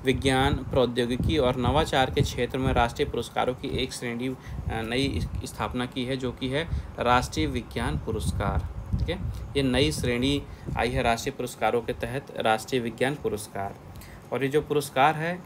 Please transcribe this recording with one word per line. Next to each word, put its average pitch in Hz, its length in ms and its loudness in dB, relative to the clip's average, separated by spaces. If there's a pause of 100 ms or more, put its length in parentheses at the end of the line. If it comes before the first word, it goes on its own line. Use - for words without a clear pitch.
विज्ञान, 135 500 4
प्रौद्योगिकी 127 840 2
और 127 180 4
नवाचार 131 540 2
के 139 120 2
क्षेत्र 123 360 0
में 131 160 2
राष्ट्रीय 123 360 2
पुरस्कारों 120 440 -2
की 135 140 -8
एक 127 260 -2
श्रेणी, 120 340 -4
अ, 127 80 -4 (360)
नई 120 500 0 (240)
स्थापना 123 400 -4
की 127 200 -4
है, 135 120 -2
जो 127 140 -2
कि 127 180 -4
है 151 180 -2 (320)
राष्ट्रीय 123 480 4
विज्ञान 123 500 -2
पुरस्कार। 101 840 -2 (160)
ठीक - 120 0
है, 170 100 -2 (380)
ये 139 60 4
नई 135 280 4
श्रेणी 135 520 0 (340)
आई 117 120 2
है 131 140 0
राष्ट्रीय 120 340 0
पुरस्कारों 120 440 0
के 120 120 -2
तहत, 123 320 -4 (140)
राष्ट्रीय 113 420 2
विज्ञान 117 340 0
पुरस्कार। 101 600 -4 (580)
और 123 100 0
ये 135 60 2
जो 147 120 4
पुरस्कार 147 540 2
है, 170 300 -4